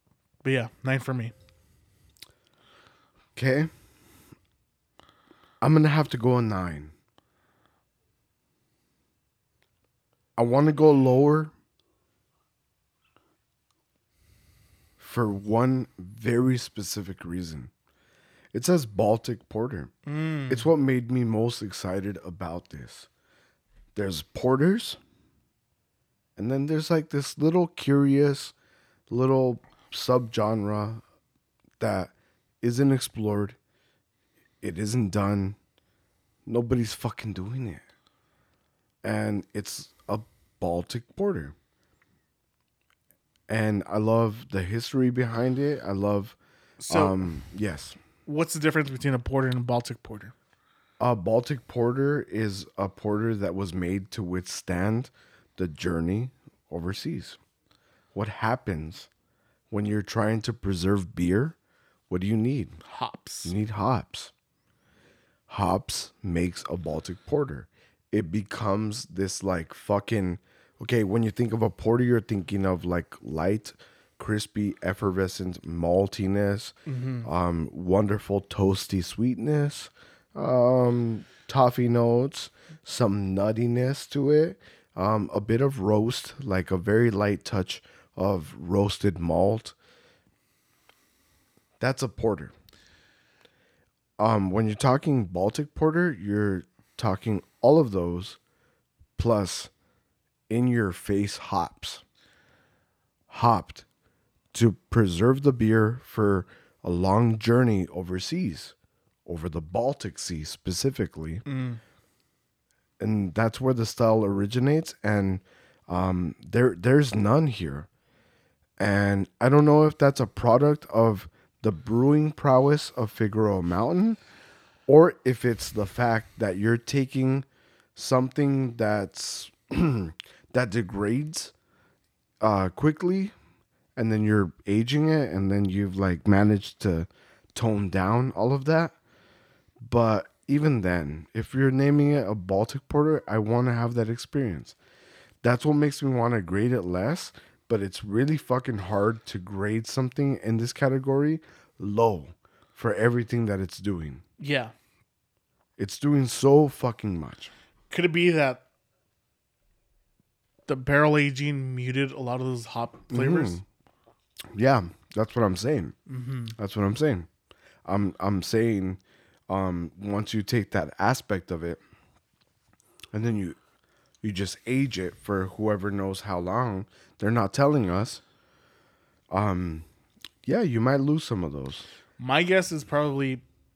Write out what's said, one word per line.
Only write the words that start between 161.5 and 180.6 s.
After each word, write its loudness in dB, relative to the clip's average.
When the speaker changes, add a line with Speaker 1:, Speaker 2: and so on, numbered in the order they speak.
Speaker 1:
muted -2
a -12
lot -4
of -4
those -6
hop -8
flavors? 2
Speaker 2:
Mm-hmm. -18
Yeah, 4
that's -2
what 2
I'm 2
saying. -2
Speaker 1:
Mm-hmm. -8
Speaker 2:
That's -8
what 2
I'm 0
saying. 0
I'm, 0
I'm -4
saying, 0
um, -4
once -6
you -2
take -2
that -4
aspect -2
of -6
it, -8
and -4
then 0
you, -6
you -4
just -6
age 0
it -6
for -2
whoever -2
knows -4
how -4
long, -2
they're 0
not 2
telling 2
us. -2
Um, -2
yeah, 2